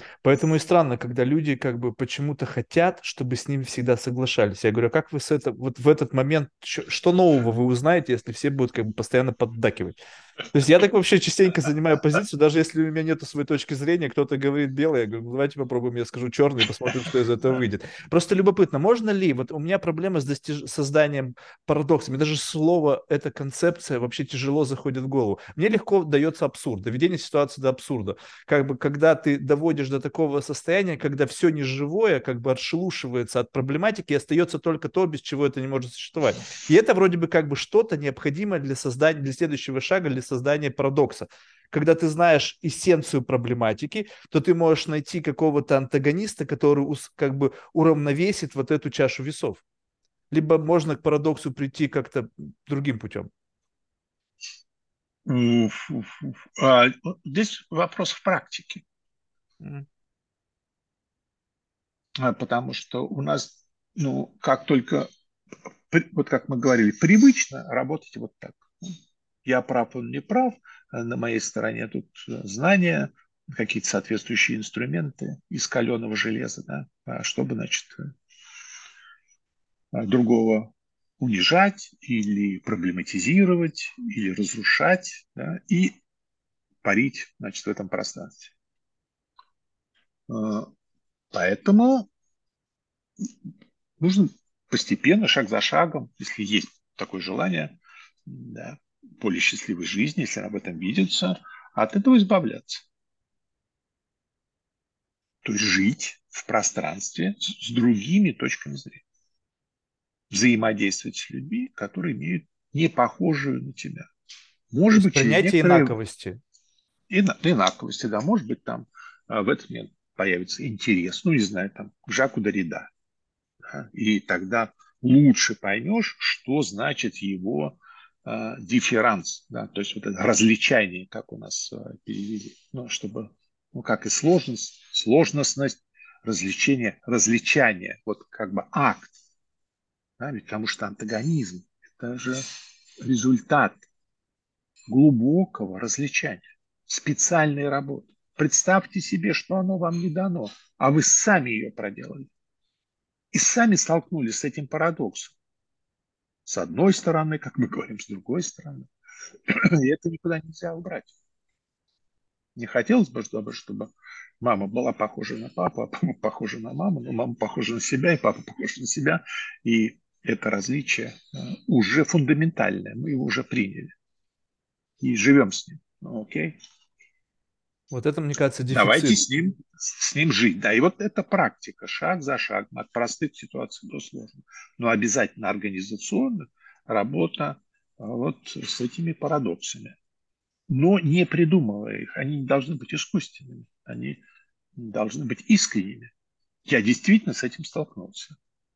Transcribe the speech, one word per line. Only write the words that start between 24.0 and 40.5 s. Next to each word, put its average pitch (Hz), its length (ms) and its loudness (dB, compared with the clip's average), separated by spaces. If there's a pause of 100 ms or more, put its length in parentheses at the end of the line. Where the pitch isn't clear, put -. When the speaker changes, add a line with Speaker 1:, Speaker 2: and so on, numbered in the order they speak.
Speaker 1:
вообще 123 240 -4
тяжело 139 400 -2
заходит 131 380 -4
в 135 60 -6
голову. 120 320 0 (160)
Мне 170 120 2
легко 202 360 2
даётся 151 420 0
абсурд, 113 360 -6
доведение 143 360 0
ситуации 143 420 -2
до 131 100 2
абсурда. 110 460 -4 (300)
Как 143 200 2
бы, 135 120 -4
когда 147 380 4
ты 143 220 2
доводишь 143 500 0
до 135 120 -2
такого 143 400 -2
состояния, 170 560 -2
когда 139 300 -2
всё 170 240 2
неживое 147 680 0
как 123 200 -4
бы 131 120 0
отшелушивается 127 880 -4
от - 120 -4
проблематики, 151 600 -2
и 143 40 4
остаётся 170 440 0
только 160 280 -2
то, 185 180 2
без 151 140 -4
чего 143 260 0
это 139 140 -2
не 131 80 -4
может 127 240 -4
существовать. - 460 -2 (300)
И 156 60 6
это 220 200 8
вроде 185 240 4
бы 165 100 -2
как 160 200 2
бы 139 80 -2
что-то 220 400 2
необходимое 147 640 -2
для 135 160 -4
создания, 147 440 0
для 135 120 -4
следующего 139 480 -2
шага, 185 300 0
для 127 140 -2
создание 143 460 0